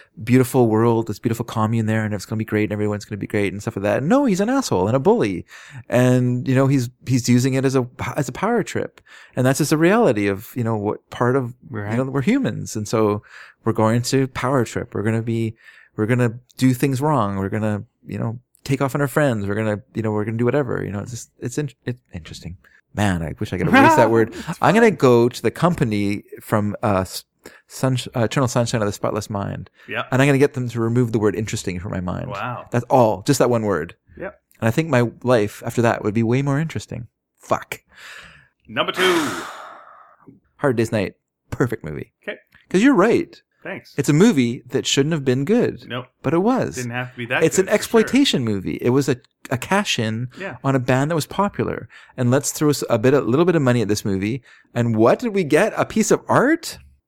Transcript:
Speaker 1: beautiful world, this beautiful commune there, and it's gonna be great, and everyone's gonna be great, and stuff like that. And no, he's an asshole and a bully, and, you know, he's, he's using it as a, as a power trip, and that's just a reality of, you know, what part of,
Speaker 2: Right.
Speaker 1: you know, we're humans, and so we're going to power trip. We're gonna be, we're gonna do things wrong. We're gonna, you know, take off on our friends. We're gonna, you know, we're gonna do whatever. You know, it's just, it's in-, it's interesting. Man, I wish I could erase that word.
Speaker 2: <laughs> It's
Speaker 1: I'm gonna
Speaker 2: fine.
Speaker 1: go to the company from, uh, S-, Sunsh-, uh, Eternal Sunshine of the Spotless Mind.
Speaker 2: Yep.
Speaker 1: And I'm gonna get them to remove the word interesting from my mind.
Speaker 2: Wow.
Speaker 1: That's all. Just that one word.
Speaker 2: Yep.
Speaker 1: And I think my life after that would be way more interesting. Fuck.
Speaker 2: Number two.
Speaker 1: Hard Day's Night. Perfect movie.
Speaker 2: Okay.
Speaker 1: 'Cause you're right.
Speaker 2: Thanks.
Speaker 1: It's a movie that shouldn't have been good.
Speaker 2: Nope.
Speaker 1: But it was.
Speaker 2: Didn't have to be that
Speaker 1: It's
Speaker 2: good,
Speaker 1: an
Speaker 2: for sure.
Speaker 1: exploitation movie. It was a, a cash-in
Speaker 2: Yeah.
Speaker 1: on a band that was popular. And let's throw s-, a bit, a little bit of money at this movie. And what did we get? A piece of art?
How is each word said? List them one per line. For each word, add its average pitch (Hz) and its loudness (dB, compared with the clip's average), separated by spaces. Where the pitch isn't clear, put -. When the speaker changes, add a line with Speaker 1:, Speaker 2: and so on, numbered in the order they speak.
Speaker 1:
beautiful 123 4
world, 113 2
this 104 -8
beautiful 113 -2
commune 110 -2
there, 110 0
and 104 -4
it's 101 -8
gonna 110 -6
be 110 -4
great, 107 0
and 95 -4
everyone's 104 -4
gonna 104 -10
be 101 -6
great, 101 -2
and 98 -10
stuff - -6
like 98 -4
that. 104 2
And 135 -2
no, 277 4
he's 190 0
an 208 0
asshole 117 0
and 120 0
a 139 0
bully, 135 0
and, 123 2
you 131 0
know, 135 4
he's, 131 2
he's 127 0
using 123 2
it 131 0
as 131 0
a, 123 0
as 151 -4
a 139 -10
power 214 -2
trip, - -8
and 123 2
that's 135 2
just 156 0
a 156 4
reality 165 4
of, 98 -2
you 120 -2
know, 113 0
what 104 -4
part 123 2
of, 123 -2
Speaker 2:
Right. 104 -8
Speaker 1:
you 113 -2
know, 135 -6
we're 135 -2
humans, 123 -2
and 107 -4
so 104 0
we're 110 0
going 110 2
to 135 0
power 127 0
trip. 92 -8
We're 101 -4
gonna 110 -2
be, 113 -4
we're 107 0
gonna 123 0
do 131 4
things 135 0
wrong. 123 0
We're 98 -2
gonna, 107 -2
you 98 -8
know, 120 -6
take 139 -2
off 139 -2
on 147 -2
our 143 0
friends. 123 0
We're 101 -4
gonna, 107 -2
you 110 -4
know, 107 -2
we're 104 -2
gonna 113 -6
do 120 0
whatever. 120 0
You 98 -6
know, 101 -6
it's 101 -12
just, 120 -14
it's 123 -6
in-, 147 -6
it's 127 -10
interesting. 82 -14
Man, 92 0
I 78 -6
wish - -6
I 92 -4
could 90 0
erase 277 6
that 113 4
word. 113 2
Speaker 2:
<laughs> - -10
It's 170 -8
Speaker 1:
I'm 151 4
gonna 233 6
Speaker 2:
fine. 180 2
Speaker 1:
go 120 6
to - -6
the 113 0
company 107 0
from, 104 -2
uh, 101 2
S-, - -10
Sunsh-, 131 -4
uh, 123 0
Eternal 123 0
Sunshine 120 -2
of 101 0
the 101 -2
Spotless - -6
Mind. 98 -8
Speaker 2:
Yep. 110 -6
Speaker 1:
And 127 2
I'm 143 4
gonna 139 4
get 139 2
them 123 -6
to 117 -6
remove 120 0
the 120 0
word 104 2
interesting 104 -6
from 95 -10
my 95 -4
mind. 90 -6
Speaker 2:
Wow. 107 -8
Speaker 1:
That's 120 -2
all. 110 2
Just 143 0
that 147 4
one 117 0
word. 90 -2
Speaker 2:
Yep. 196 -14
Speaker 1:
And 113 0
I - 4
think 160 -2
my 123 2
life 117 0
after 117 -2
that 113 0
would 101 -2
be 113 0
way 120 0
more 139 -2
interesting. 151 -8
Fuck. - -4
Speaker 2:
Number 156 -4
two. 165 0
Speaker 1:
Hard 131 0
Day's 110 0
Night. 104 -2
Perfect - -8
movie. 76 -12
Speaker 2:
Okay. - -14
Speaker 1:
'Cause 185 0
you're 277 4
right. 190 2
Speaker 2:
Thanks. - -14
Speaker 1:
It's 143 0
a 160 4
movie 143 4
that - -2
shouldn't 147 2
have 147 -4
been 131 0
good. 190 0
Speaker 2:
Nope. 123 -10
Speaker 1:
But 131 -2
it 165 2
was. 196 0
Speaker 2:
Didn't 123 -8
have 123 -6
to - -20
be 120 -6
that 135 0
Speaker 1:
It's 156 2
Speaker 2:
good, 190 6
Speaker 1:
an 190 0
Speaker 2:
for - -8
sure. 214 4
Speaker 1:
exploitation 220 2
movie. 98 -4
It - 2
was 135 2
a, 131 0
a 123 -2
cash-in 123 -2
Speaker 2:
Yeah. 180 -10
Speaker 1:
on 135 2
a 135 2
band 131 0
that 170 -2
was 151 -2
popular. 117 -4
And 120 2
let's 135 2
throw 151 2
s-, - -2
a 117 2
bit, 123 4
a 143 4
little 127 2
bit 165 2
of 156 4
money 123 2
at 98 -2
this 104 0
movie. 104 -2
And 120 0
what 120 6
did 233 -4
we 196 2
get? 156 2
A 156 0
piece - 0
of 175 2
art? 226 0